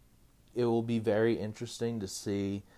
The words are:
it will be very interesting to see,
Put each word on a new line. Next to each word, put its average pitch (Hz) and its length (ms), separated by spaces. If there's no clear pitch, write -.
it 120 100
will 117 180
be 117 160
very 110 340
interesting 113 640
to 95 80
see, 101 560